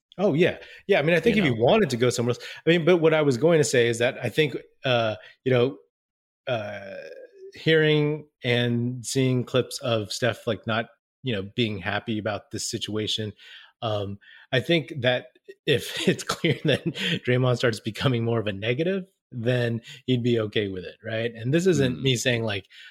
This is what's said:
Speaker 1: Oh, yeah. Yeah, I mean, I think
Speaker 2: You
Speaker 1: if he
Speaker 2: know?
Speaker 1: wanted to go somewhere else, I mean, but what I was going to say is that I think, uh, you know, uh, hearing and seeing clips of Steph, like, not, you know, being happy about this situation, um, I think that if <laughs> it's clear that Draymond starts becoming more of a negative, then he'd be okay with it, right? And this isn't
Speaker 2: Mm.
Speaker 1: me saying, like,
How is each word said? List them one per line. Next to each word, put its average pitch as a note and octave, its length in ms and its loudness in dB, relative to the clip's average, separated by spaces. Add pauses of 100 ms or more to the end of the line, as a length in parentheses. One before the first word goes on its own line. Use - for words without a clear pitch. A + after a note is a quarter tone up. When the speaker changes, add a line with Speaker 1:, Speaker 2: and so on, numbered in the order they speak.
(160)
Speaker 1:
Oh, F#3 160 0
yeah. D3+ 240 2 (300)
Yeah, G3 120 4
I C#3+ 40 2
mean, E3 120 2
I D#3+ 60 2
think G#3 160 2
Speaker 2:
You G#3+ 60 4
Speaker 1:
if D#3 80 2
he A#2+ 40 0
Speaker 2:
know? G#2+ 100 0
Speaker 1:
wanted F#3 260 4
to A#2+ 60 0
go B2 120 2
somewhere A#2+ 260 0
else, - 100 -10 (220)
I D#3+ 40 6
mean, E3+ 140 4
but F3 140 6
what D#3+ 140 4
I D#3 100 2
was C#3 140 2
going D#3+ 220 4
to D3 60 4
say A#2+ 240 4
is A2+ 100 0
that B2 240 2
I A#2 80 -2
think, D3+ 260 0 (280)
uh, A2+ 320 0 (280)
you B2+ 80 2
know, B2+ 240 2 (680)
uh, G#2 480 -6 (600)
hearing D3+ 720 2 (160)
and A#2+ 640 0
seeing C3 400 0
clips - 340 -2
of A2 340 -2
Steph, - 340 -4
like, A2 200 -4
not, A2+ 200 -2 (360)
you B2+ 120 -4
know, G2 80 -4 (120)
being G#2+ 240 -2
happy G#2 400 -4
about G2+ 320 -6
this - 200 -8
situation, G#2+ 640 -4 (500)
um, G#2 360 -4 (340)
I B2+ 80 2
think E3 320 0 (100)
that B2+ 240 0 (400)
if - 420 0
<laughs> - 0 -
it's D#3+ 140 0
clear - 420 -2
that C#3 200 0 (420)
Draymond B2+ 300 2
starts A2+ 240 -2
becoming A#2 440 -2
more A#2 160 0
of G2+ 60 -6
a G#2 60 -2
negative, D3 520 -4 (280)
then A#2+ 480 -2 (260)
he'd B2 160 2
be A#2+ 160 2
okay G#2+ 300 -2
with F#2 160 -8
it, - 200 -16
right? A2+ 300 -4
And A2+ 180 -4
this E3+ 140 2
isn't C#3 320 2
Speaker 2:
Mm. D2 40 -8
Speaker 1:
me C3 140 2
saying, A#2 280 0
like, G2+ 240 -6 (220)